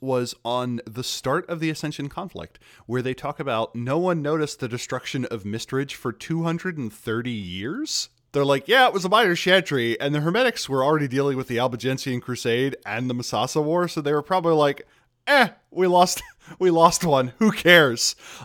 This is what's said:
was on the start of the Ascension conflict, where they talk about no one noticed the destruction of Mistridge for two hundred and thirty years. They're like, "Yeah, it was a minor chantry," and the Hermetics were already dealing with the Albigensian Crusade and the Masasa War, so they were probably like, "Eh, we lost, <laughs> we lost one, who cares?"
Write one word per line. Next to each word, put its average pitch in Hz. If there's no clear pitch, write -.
was 127
on 123
the 113
start -
of 165
the 160
Ascension 147
conflict, -
where 123
they 127
talk 143
about 113
no 123
one 175
noticed 151
the 127
destruction 123
of 107
Mistridge 131
for 123
two 165
hundred 165
and 120
thirty 117
years. 107
They're 143
like, 139
"Yeah, 254
it -
was 190
a -
minor 202
chantry," 143
and 143
the 147
Hermetics 226
were 135
already 147
dealing 139
with 131
the 117
Albigensian 127
Crusade 123
and 117
the 123
Masasa 123
War, 175
so 160
they 143
were 147
probably 170
like, 143
"Eh, 269
we 185
lost, 180
<laughs> -
we 185
lost 165
one, 131
who 220
cares?" 156